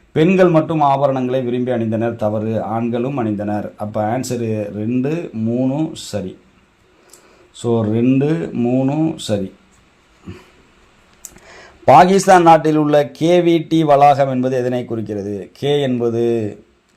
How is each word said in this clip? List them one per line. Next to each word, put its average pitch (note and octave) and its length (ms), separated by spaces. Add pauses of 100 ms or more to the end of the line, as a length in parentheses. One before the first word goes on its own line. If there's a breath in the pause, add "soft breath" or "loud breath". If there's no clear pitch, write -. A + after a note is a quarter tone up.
(120)
பெண்கள் F3+ 360
மட்டும் D#3 340
ஆபரணங்களை C3+ 600
விரும்பி B2 260
அணிந்தனர். A#2 460
தவறு. G#2+ 460
ஆண்களும் A#2 560
அணிந்தனர். G#2 580
அப்ப G#2+ 420
ஆன்சரு A2 540
ரெண்டு, B2+ 600
மூணு C3 600
சரி. - 460 (1120 soft breath)
So, A#2 320
ரெண்டு, C3+ 680
மூணு C3+ 640
சரி. G2 360 (2250 loud breath)
பாகிஸ்தான் F3+ 580
நாட்டில் D#3 340
உள்ள D3 340
கே F3 300
வி E3+ 280
டி D#3+ 160
வளாகம் C#3+ 440
என்பது C3 280
எதனை B2 280
குறிக்கிறது? G#2 680
கே C#3+ 300
என்பது, A#2 760 (380)